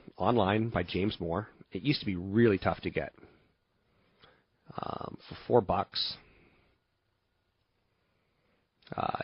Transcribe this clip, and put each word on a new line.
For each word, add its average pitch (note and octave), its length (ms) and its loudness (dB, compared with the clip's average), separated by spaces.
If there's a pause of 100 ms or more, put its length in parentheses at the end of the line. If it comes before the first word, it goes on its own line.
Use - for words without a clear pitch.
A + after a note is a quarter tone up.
(180)
online G#2+ 520 2
by F2+ 140 0
James F#2+ 360 -2
Moore. F2 280 -2 (240)
It F#2 120 -6
used C#3+ 180 0
to - 40 -10
be F#2+ 100 -2
really G2 420 4
tough F2 240 -2
to F2 80 -4
get. D2+ 240 -4 (1700)
Um, - 360 -8 (120)
for - 80 -14 (100)
four A#2 140 6
bucks. - 540 -2 (2750)
Uh, - 260 -2